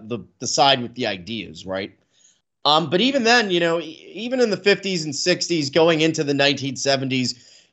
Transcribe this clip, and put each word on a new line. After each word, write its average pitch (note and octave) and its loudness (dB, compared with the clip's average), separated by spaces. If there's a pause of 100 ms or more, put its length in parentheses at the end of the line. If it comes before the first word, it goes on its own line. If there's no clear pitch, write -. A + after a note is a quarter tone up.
the, A2 -8 (200)
the B2 -8
side C#3 4
with A#2+ -10
the B2 -4
ideas, F#2 -10
right? F#2+ -6 (720)
Um, D3+ 2
but F#3 0
even C4 0
then, A3+ 4
you E3+ 2
know, E3+ 0
e-, C#3+ -14
even A#3+ -4
in A#3+ 2
the F#3+ -2
fifties F#3+ 0
and D3+ -6
sixties, E3 -2
going D#3+ 4
into D#3 0
the C#3+ -2
nineteen C#3 0
seventies, C3 -4